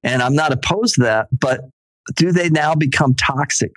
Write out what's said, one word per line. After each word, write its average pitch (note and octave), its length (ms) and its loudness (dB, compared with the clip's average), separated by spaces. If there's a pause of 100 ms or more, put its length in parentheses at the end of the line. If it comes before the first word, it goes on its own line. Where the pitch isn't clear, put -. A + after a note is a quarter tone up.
And B2 180 0
I'm C3 120 0
not D3+ 180 2
opposed G3 440 -2
to B2+ 60 2
that, A2 300 2
but C3 280 -2 (540)
do E3+ 180 2
they F3 180 2
now D#3 260 2
become C#3+ 380 2
toxic - 640 -4